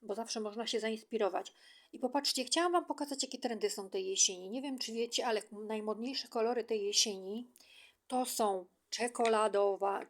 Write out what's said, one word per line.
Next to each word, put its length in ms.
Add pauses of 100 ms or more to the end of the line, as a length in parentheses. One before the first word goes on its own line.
bo 140
zawsze 240
można 280
się 120
zainspirować. 720 (400)
I 60
popatrzcie, 440
chciałam 280
Wam 140
pokazać, 380
jakie 140
trendy 320
są 200
tej 180
jesieni. 420
Nie 120
wiem, 180
czy 120
wiecie, 360
ale 140 (100)
najmodniejsze 760
kolory 360
tej 220
jesieni 640 (560)
to 180
są 400 (240)
czekoladowa-, 1200